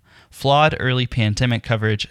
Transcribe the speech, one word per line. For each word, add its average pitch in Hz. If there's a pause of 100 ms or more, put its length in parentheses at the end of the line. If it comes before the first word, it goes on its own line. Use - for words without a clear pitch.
(300)
Flawed 147
early 127
pandemic 113
coverage 110